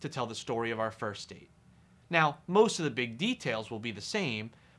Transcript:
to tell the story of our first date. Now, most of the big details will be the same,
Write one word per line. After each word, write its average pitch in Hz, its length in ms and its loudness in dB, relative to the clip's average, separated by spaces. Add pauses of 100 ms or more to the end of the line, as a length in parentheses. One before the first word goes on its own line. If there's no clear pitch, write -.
to 147 80 -6
tell 131 160 -4
the 113 100 -4
story 117 360 -2
of 110 100 -2
our 110 100 0
first 107 380 -8
date. - 220 -18 (580)
Now, 156 380 4
most 214 320 6
of 165 80 0
the 139 40 0
big 117 280 -2
details 139 520 -2
will 113 80 -6
be 113 140 -6
the 101 80 -10
same, 117 520 -2 (260)